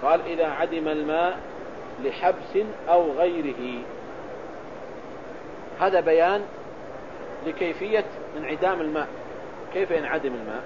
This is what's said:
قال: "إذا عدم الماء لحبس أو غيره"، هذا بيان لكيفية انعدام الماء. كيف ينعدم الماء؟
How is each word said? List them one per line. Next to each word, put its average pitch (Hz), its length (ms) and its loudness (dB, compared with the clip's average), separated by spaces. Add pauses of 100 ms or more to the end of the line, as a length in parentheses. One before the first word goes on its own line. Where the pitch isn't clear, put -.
قال: 165 220 6
"إذا 165 220 2
عدم 156 400 0
الماء 156 520 2 (640)
لحبس - 540 2 (320)
أو 170 220 8
غيره"، 135 720 0 (2000)
هذا 185 200 6
بيان 165 460 6 (1000)
لكيفية 190 600 0 (320)
انعدام 165 440 0
الماء. 156 260 0 (680)
كيف 180 180 2
ينعدم 143 420 0
الماء؟ 113 320 -6